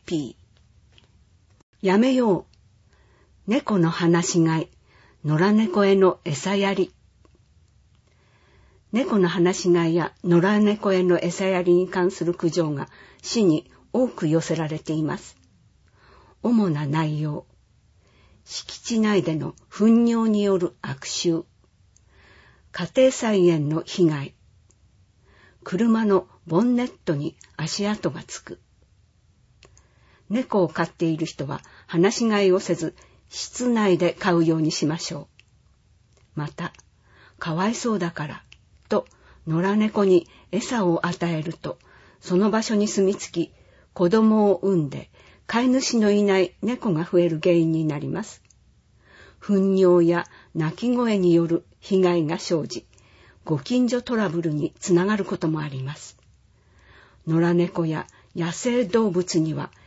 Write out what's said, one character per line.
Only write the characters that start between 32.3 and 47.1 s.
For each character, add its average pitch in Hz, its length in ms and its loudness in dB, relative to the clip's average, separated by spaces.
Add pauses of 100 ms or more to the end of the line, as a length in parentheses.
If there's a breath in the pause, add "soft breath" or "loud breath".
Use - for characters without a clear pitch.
飼 202 120 0
い 185 100 4
を 190 80 2
せ 170 160 -4
ず、 160 180 -6 (340 soft breath)
室 - 400 -8
内 208 300 2
で 175 140 0
飼 185 220 -2
う 170 100 2
よ 160 140 2
う - 20 -2
に 156 100 0
し - 160 -4
ま 160 140 -4
し - 160 -10
ょ - 100 -16 (1080)
う。 - 20 -8
ま 147 80 -6
た、 - 260 -12 (680 soft breath)
か 160 160 -6
わ 190 100 0
い 233 80 -2
そ 226 200 -4
う 190 40 -2
だ 170 140 -4
か 151 160 -8
ら - 160 -16 (440)
と - 180 -2 (400 soft breath)
野 160 160 0
良 202 140 0
猫 214 280 2
に 185 240 4 (240 soft breath)
餌 220 340 -2
を 170 200 0
与 170 300 -4
え 156 60 -4
る 160 120 -10
と、 - 240 -12 (420 soft breath)
そ 180 160 -2
の 208 140 4
場 220 120 0
所 226 120 -4
に 208 120 2
住 196 200 0
み 202 100 0
着 - 140 -14
き、 - 220 -4 (400 soft breath)
子 175 160 0
供 214 420 4
を 185 60 2
産 190 200 0
ん 147 140 0
で、 139 200 -12 (360 soft breath)
飼 233 160 -2
い 254 60 2
主 254 300 0
の 208 120 4
い 208 120 4
な 190 180 2
い 180 220 -2
猫 233 300 -4
が 156 120 -2
増 180 140 0